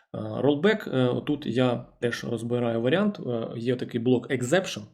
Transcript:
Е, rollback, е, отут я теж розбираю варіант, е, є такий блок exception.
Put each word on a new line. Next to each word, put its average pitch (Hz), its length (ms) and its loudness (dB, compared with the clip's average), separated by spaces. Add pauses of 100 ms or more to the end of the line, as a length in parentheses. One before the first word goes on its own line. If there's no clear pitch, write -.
(140)
Е, 117 40 -8
rollback, 143 800 0
е, 127 120 4
отут 127 380 -2
я 123 400 2 (160)
теж 120 220 -2
розбираю 117 580 -2
варіант, 190 460 2
е, 117 280 -4
є 120 200 0
такий - 260 -4
блок 123 300 2
exception. 135 500 0 (120)